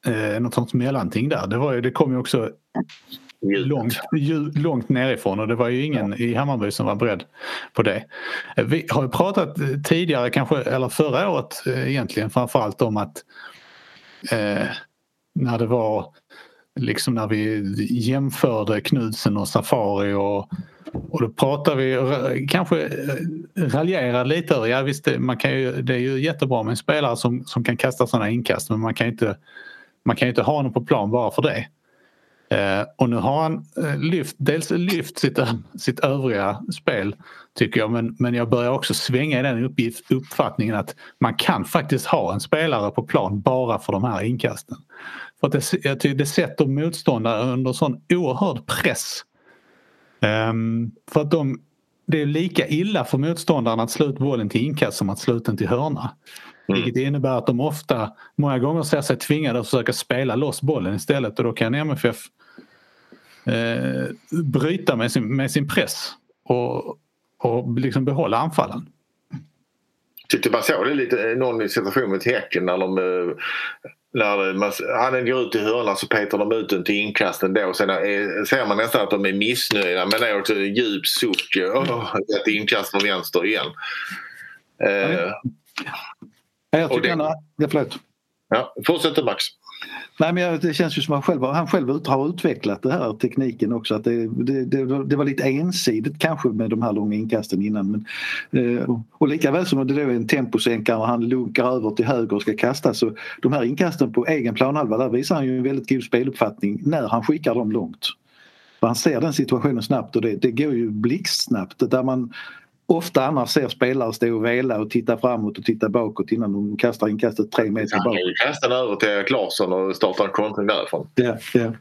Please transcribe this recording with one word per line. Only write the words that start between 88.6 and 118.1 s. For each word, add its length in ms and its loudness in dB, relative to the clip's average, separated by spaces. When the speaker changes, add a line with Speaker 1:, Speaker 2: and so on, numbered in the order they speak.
Speaker 2:
fortsätt 280 2
du, 80 4
Max. 200 0
Speaker 3:
Nej, 140 2
men 100 2
jag, 180 0
det 120 0
känns 240 0
ju 40 0
som 120 -2
att 120 0
han 100 4
själv, 80 0
han 140 0
själv 240 2
ut-, 160 -2
har 220 2
utvecklat 540 -2
det 80 2
här 220 0
tekniken 600 0
också. 220 -2
Att 80 -2
det, 240 2
det, 380 -2
det, 380 0
det 120 2
var 100 2
lite 180 -2
ensidigt 760 0
kanske 300 0
med 200 0
de 120 0
här 120 0
långa 220 0
inkasten 460 0
innan. 440 0
Men, 260 2
eh, 120 -2
och, 100 0
och 160 2
lika 240 2
väl 140 2
som 140 2
att 80 0
det 140 2
är 60 0
en 200 0
temposänkare 680 2
och 100 0
han 220 0
lunkar 460 0
över 160 0
till 140 0
höger 300 2
och 60 0
ska 140 0
kasta, 380 0
så 220 0
de 120 2
här 100 0
inkasten 500 0
på 120 2
egen 300 0
planhalva, 420 2
där 120 2
visar 260 2
han 100 0
ju 120 0
en 60 -2
väldigt 260 -2
god 140 2
speluppfattning 840 0
när 220 0
han 160 0
skickar 320 0
dem 160 0
långt. 360 -4
För 80 4
han 80 2
ser 260 2
den 120 0
situationen 500 2
snabbt, 320 -2
och 60 4
det, 140 0
det 160 2
går 220 0
ju 160 0
blixtsnabbt. 1040 0
Där 120 2
man 300 -2
ofta 340 4
annars 240 2
ser 200 2
spelare 440 0
stå 220 2
och 100 0
vela 340 2
och 100 -2
titta 280 2
framåt 400 0
och 80 -12
titta 240 2
bakåt 420 -2
innan 220 0
de 240 -2
kastar 300 2
inkastet 440 0
tre 200 2
meter 260 -2
Speaker 2:
Han 60 2
Speaker 3:
bakåt. 160 2